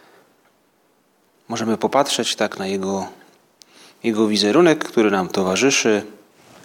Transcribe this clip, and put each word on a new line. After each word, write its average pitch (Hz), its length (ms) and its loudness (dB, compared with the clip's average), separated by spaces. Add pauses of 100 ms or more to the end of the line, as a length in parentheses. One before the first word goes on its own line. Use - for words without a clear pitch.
(1500)
możemy 113 280 -4
popatrzeć 131 600 -2
tak - 220 -4
na 95 80 -6
jego, 95 400 -6 (960)
jego 110 220 2
wizerunek, 107 580 4
który 107 260 2
nam 92 180 0
towarzyszy 101 800 0 (580)